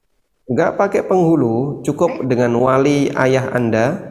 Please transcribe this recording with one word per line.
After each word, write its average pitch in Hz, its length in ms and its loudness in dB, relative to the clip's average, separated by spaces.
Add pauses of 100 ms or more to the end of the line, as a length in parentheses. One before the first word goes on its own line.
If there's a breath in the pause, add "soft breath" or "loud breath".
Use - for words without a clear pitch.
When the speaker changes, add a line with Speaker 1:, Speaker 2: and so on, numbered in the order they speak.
(480)
Speaker 1:
Nggak 131 240 0
pakai 202 320 0
penghulu, 143 800 0
cukup 165 320 0
Speaker 2:
Eh? - 80 -6
Speaker 1:
dengan 120 320 0
wali 135 560 2
ayah 131 400 0
Anda 120 580 -2